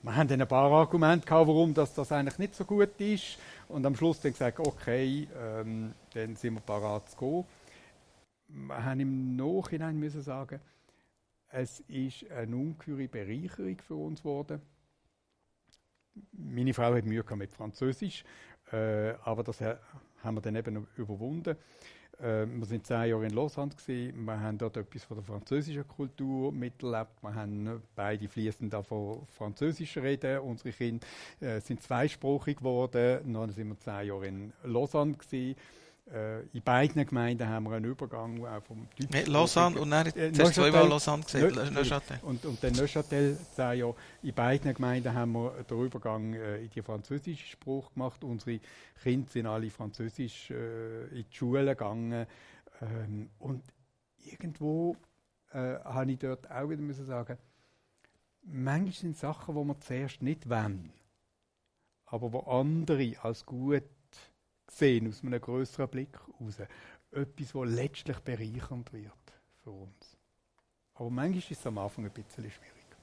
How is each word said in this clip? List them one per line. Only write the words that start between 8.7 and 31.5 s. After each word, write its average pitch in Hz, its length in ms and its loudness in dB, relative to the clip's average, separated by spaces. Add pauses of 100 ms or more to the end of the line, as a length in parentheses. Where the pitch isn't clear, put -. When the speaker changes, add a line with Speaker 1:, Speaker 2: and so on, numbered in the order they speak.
Speaker 1:
haben 131 160 -2
im 131 360 0
Nachhinein 160 600 -2
müssen 151 240 -4
sagen, 135 380 -8 (880)
es 123 320 -6
ist 131 500 -6
eine 117 240 -4
ungeheure 139 540 -4
Bereicherung 151 720 -6
für - 160 -12
uns 156 240 -6
geworden. 147 400 -4 (1700)
Meine 131 400 -2
Frau 120 220 4
hat 117 100 4
Mühe 110 180 0
gehabt 107 160 -6
mit 98 140 -8
Französisch, 131 720 -4 (480)
äh, 110 420 0 (100)
aber 113 180 -2
das 110 180 -6
ha-, 117 180 -2 (440)
haben 110 140 -4
wir 107 40 -4
dann 107 160 -4
eben 107 300 -4 (100)
überwunden. 127 600 -6 (600)
Äh, 110 280 0
wir 120 180 -6
sind 107 220 -6
zehn 117 240 2
Jahre 110 160 2
in 107 80 -2
Lausanne 143 400 -2
gewesen. 123 500 -6
Wir 110 160 -4
haben 110 180 -2
dort 110 200 -4
etwas - 260 -10
von 107 140 -12
der 104 60 -10
französischen 143 600 -4
Kultur 135 680 -4
miterlebt. 120 720 -4
Wir 107 120 -8
haben 107 480 -4 (120)
beide 104 340 -2
fließend 110 440 -4
davon 107 540 -6
Französisch 147 720 -4
reden. 135 420 0
Unsere 123 320 -8
Kinder, 117 340 -2 (340)
äh, 113 200 -2